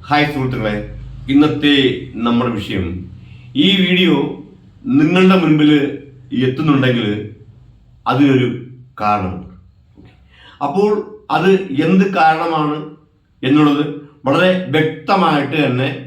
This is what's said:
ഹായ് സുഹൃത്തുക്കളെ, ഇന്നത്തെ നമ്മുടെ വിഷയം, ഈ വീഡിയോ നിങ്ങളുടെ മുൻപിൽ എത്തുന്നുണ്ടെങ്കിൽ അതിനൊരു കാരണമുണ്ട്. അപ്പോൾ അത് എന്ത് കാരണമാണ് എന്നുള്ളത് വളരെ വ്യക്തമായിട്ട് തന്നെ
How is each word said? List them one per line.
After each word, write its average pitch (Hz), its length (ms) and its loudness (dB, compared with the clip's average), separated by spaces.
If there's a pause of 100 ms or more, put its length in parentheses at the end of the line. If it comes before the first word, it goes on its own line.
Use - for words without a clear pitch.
ഹായ് 147 240 2
സുഹൃത്തുക്കളെ, 127 400 -4 (600)
ഇന്നത്തെ 143 440 2 (480)
നമ്മുടെ 120 320 0
വിഷയം, 98 300 -6 (760)
ഈ 185 40 4 (140)
വീഡിയോ 180 340 2 (800)
നിങ്ങളുടെ 185 440 4
മുൻപിൽ 151 280 4 (760)
എത്തുന്നുണ്ടെങ്കിൽ 127 600 0 (1040)
അതിനൊരു 131 380 2 (520)
കാരണമുണ്ട്. 104 540 -4 (1120)
അപ്പോൾ 196 240 2 (460)
അത് 170 120 2 (380)
എന്ത് 190 180 4 (140)
കാരണമാണ് 160 580 0 (720)
എന്നുള്ളത് 147 340 4 (440)
വളരെ 170 260 2 (240)
വ്യക്തമായിട്ട് 156 880 0
തന്നെ 127 240 -2 (180)